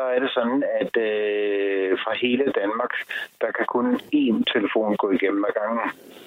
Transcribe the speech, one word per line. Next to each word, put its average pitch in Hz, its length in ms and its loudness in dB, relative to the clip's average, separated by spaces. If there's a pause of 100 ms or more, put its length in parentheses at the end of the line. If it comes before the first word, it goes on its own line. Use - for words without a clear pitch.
(160)
er 127 40 2
det 127 180 0
sådan, 127 260 2 (180)
at, - 120 -2 (160)
øh, 101 960 0
fra 113 100 -4 (100)
hele 123 220 2 (160)
Danmark, 110 320 -2 (480)
der 113 160 0
kan 113 80 -2
kun - 220 0 (280)
én 143 200 4 (180)
telefon 104 440 2
gå 101 140 2
igennem 98 380 2
ad - 120 0
gangen. 113 180 -2 (480)